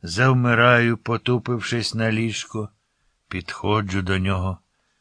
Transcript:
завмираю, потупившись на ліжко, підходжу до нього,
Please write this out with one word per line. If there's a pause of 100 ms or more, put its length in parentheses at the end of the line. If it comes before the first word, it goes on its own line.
завмираю,
потупившись
на
ліжко, (600)
підходжу
до
нього, (420)